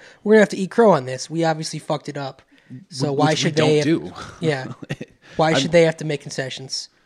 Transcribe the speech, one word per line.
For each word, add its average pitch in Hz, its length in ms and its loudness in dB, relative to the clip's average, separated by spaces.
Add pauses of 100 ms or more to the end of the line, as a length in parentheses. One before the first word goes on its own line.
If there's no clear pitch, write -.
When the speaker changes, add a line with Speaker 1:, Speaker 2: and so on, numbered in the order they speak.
(220)
Speaker 1:
we're 208 120 4
gonna 214 80 8
have 190 80 4
to 190 60 -6
eat 190 140 -4
crow 220 220 6
on 135 120 2
this. 127 240 -10
We 165 160 -4
obviously 160 340 -4
fucked 147 300 -8
it 143 80 -12
up, 135 260 -12 (460)
so 143 240 -6
Speaker 2:
Wh-, 139 60 -2
Speaker 1:
why 151 120 4
Speaker 2:
which 156 140 -2
we - 60 0
Speaker 1:
should 147 60 -4
they 151 260 4
Speaker 2:
don't 156 200 0
Speaker 1:
have, - 120 -14
Speaker 2:
do. - 100 -16 (160)
<laughs> 170 60 -4
Speaker 1:
Yeah, 131 260 -4 (640)
why 160 160 2
Speaker 2:
I'm 147 80 2
Speaker 1:
should 175 120 -4
they 170 100 8
have 160 160 2
to 160 60 -10
make 151 160 -6
concessions? - 680 -10 (180)